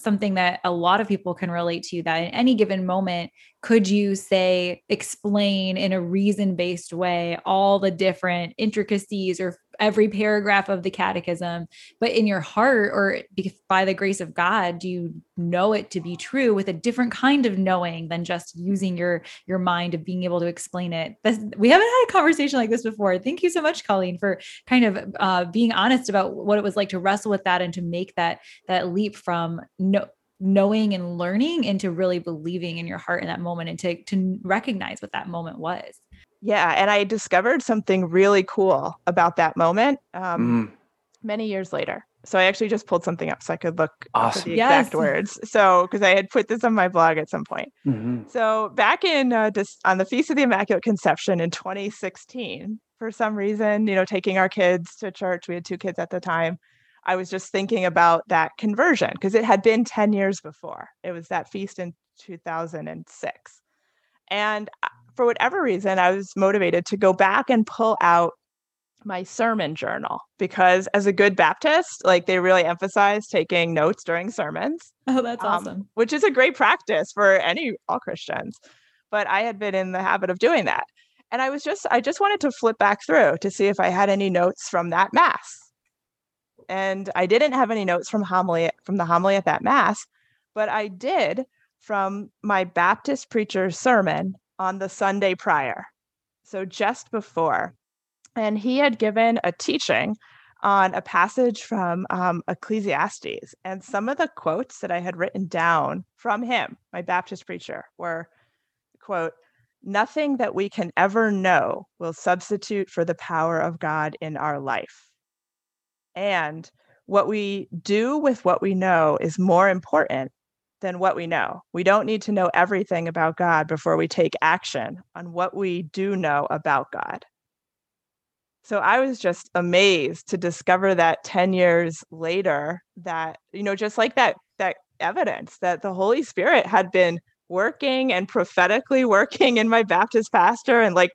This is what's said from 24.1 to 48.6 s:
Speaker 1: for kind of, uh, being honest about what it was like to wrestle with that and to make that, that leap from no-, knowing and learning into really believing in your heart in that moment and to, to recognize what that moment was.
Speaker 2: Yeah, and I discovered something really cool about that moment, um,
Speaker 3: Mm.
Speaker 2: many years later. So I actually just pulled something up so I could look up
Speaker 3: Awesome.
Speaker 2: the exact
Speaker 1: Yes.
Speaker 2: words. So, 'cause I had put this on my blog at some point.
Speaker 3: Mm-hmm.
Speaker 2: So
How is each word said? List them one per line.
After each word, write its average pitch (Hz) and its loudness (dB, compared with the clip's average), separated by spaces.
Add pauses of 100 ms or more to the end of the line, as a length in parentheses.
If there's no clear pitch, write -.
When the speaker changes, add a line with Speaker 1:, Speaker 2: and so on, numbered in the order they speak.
Speaker 1:
for 196 -2 (280)
kind 254 4
of, 190 -2
uh, 185 2
being 220 0
honest 247 2
about 190 0
what 208 0
it 208 0
was 196 -4
like 196 -2
to 185 -4
wrestle 202 0
with 196 -2
that 180 2
and 175 -6
to 180 -8
make 175 -6
that, 170 -2 (280)
that 180 -2
leap 202 -2
from 170 -6 (180)
no-, 190 0 (320)
knowing 202 2
and 175 -6
learning 226 0
into 196 -2
really 180 0
believing 170 -8
in 170 -8
your 175 -10
heart 175 -4
in - -8
that 165 -8
moment 170 -8
and 165 -10
to, 175 -4
to 185 -2
recognize 190 -4
what - -14
that - -8
moment 170 -10
was. - -10 (420)
Speaker 2:
Yeah, 185 2
and 196 4
I 208 4
discovered 214 0
something 196 0
really 190 4
cool 175 0 (120)
about 175 2
that 160 2
moment, 208 2 (140)
um, 185 -2
Speaker 3:
Mm. - -20 (460)
Speaker 2:
many 214 -4
years 190 -6
later. - -6 (200)
So 190 0
I 185 6
actually 202 2
just 214 -2
pulled 175 0
something 160 -4
up - -8
so 165 -6
I - -4
could 170 -4
look 160 0 (220)
up 113 2
Speaker 3:
Awesome. - -4
Speaker 2:
the - -6
exact 254 4
Speaker 1:
Yes. - -8
Speaker 2:
words. 156 -2
So, 185 6
'cause 202 -2
I 185 6
had 196 4
put 240 0
this 240 -2
on 226 2
my 185 4
blog 165 4
at 156 -4
some 165 -6
point. - -10 (140)
Speaker 3:
Mm-hmm. 120 -2
Speaker 2:
So 220 0